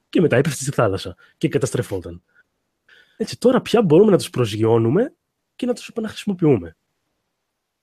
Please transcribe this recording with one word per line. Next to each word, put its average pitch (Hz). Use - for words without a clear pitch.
και 311
μετά 147
έπεφτε 139
στη 131
θάλασσα 104
και 151
καταστρεφόταν. 98
Έτσι, -
τώρα 247
πια 233
μπορούμε 185
να 180
τους 120
προσγειώνουμε 117
και 254
να 247
τους -
επαναχρησιμοποιούμε. 160